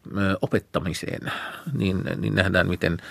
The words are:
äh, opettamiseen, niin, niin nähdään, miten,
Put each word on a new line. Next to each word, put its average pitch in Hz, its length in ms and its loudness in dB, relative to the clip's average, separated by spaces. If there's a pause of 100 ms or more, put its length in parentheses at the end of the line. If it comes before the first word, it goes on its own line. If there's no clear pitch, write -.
äh, 98 360 0
opettamiseen, - 880 -2 (400)
niin, 98 300 2 (140)
niin 104 180 0
nähdään, 92 340 4
miten, 87 300 2 (120)